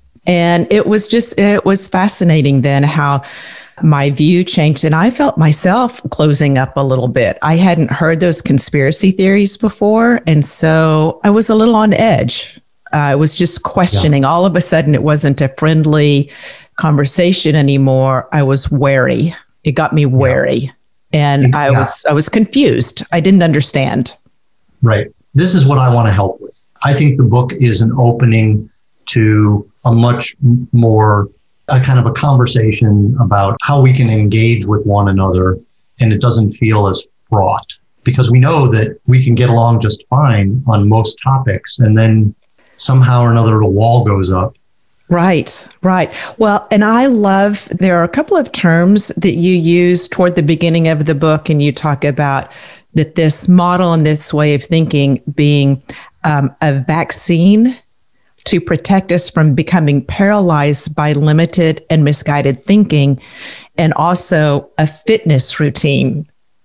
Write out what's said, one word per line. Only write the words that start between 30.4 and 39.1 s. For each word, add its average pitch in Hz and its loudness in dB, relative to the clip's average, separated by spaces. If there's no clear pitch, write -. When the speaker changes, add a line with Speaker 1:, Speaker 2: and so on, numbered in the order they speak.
Speaker 2:
m-, 123 0
more, 110 2
a 131 2
kind 131 2
of 123 2
a 127 -2
conversation 113 0
about 101 0
how 143 0
we 131 4
can 127 0
engage 107 0
with 101 -2
one 101 2
another 92 0
and 113 2
it 104 -2
doesn't 113 0
feel 110 0
as 92 -4
fraught, 95 -2
because 127 0
we 123 4
know 139 2
that 110 -2
we 127 4